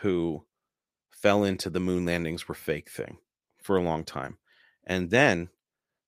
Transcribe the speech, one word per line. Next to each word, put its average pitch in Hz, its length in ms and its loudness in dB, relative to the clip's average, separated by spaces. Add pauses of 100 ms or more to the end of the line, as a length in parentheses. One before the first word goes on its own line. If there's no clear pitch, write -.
who 85 440 0 (640)
fell 104 340 4
into 95 240 -2
the 87 120 -2
moon 90 260 0
landings 85 420 -4
were 80 60 -8
fake - 360 -6
thing - 280 -12 (440)
for 98 140 2
a 90 60 4
long 82 220 0
time. - 340 -10 (480)
And 90 240 -2
then 101 400 4 (580)